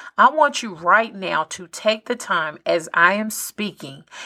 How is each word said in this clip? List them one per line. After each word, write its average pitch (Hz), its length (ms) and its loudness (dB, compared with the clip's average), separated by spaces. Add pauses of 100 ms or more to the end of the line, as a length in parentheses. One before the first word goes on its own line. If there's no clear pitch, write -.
(180)
I 226 120 8
want 294 320 2
you 214 140 -10
right 196 400 2
now 170 300 -4
to 180 220 -14
take 220 380 -2
the 247 100 -4
time 165 480 -4
as 165 300 -2
I 175 200 6
am 214 180 -4
speaking 156 720 -10 (220)